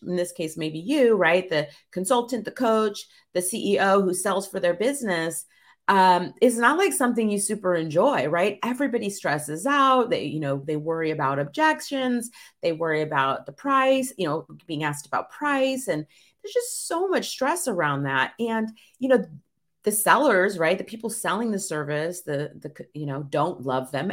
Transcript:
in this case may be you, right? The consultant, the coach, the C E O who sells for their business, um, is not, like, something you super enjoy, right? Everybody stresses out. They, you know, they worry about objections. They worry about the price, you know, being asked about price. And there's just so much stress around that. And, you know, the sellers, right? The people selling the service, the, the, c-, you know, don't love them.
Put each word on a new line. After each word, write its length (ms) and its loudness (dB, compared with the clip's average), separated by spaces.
in 140 -4
this 160 -2
case 240 -8
may 120 -4
be 100 -8
you, 360 4
right? 340 4
The 200 -2
consultant, 520 0
the 80 -8
coach, 560 0
the 100 -2
C 340 -2
E 40 2
O 220 4
who 120 0
sells 360 -2
for 100 -8
their 140 2
business, 720 -2
um, 540 6
is 160 6
not, 200 4
like, 140 2
something 380 0
you 100 0
super 340 0
enjoy, 540 2
right? 340 0
Everybody 480 -2
stresses 560 -4
out. 440 4
They, 160 0
you 160 -6
know, 240 -2
they 100 -2
worry 360 -2
about 280 0
objections. 920 -2
They 120 0
worry 280 0
about 440 0
the 80 -16
price, 640 2
you 100 -2
know, 180 -4
being 180 -6
asked 220 -4
about 240 -4
price. 580 0
And 180 -2
there's 100 -8
just 320 -4
so 220 -2
much 220 -2
stress 400 -2
around 340 0
that. 360 0
And, 300 -2
you 80 -2
know, 180 4
the 100 -2
sellers, 680 4
right? 220 2
The 40 -8
people 280 -10
selling 400 -2
the 80 -2
service, 640 -4
the, 340 -4
the, 200 -14
c-, 240 -14
you 60 -6
know, 160 -6
don't 400 -2
love 300 -4
them. 220 -4